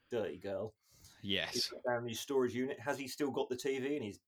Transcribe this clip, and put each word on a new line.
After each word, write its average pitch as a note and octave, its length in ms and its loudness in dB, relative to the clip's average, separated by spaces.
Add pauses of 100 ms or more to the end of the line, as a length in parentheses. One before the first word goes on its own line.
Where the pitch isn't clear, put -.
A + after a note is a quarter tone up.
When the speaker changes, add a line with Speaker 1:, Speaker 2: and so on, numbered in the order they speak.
(100)
Speaker 1:
Dirty G#2 280 0
Girl. G2 360 -4 (480)
Speaker 2:
Yes. F#2+ 320 2
Speaker 1:
He's B2 120 2
got - 220 -8
down A#2+ 160 2
in A#2+ 60 -4
his A2 100 -4
storage B2+ 340 4
unit. B2+ 260 0
Has C#3 180 0
he C3+ 100 -6
still C#3 240 0
got C3+ 160 0
the B2+ 80 -2
T C3+ 240 0
V C#3 160 0
and C3+ 80 -2
he's G2+ 240 -6